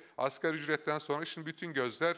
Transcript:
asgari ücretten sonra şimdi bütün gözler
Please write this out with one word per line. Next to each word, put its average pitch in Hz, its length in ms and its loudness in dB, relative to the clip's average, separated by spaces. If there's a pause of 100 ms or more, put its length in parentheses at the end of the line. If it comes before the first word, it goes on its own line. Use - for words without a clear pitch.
(180)
asgari 147 380 2
ücretten 151 420 0
sonra 151 260 -2
şimdi 165 220 -6
bütün 165 260 -8
gözler 135 460 2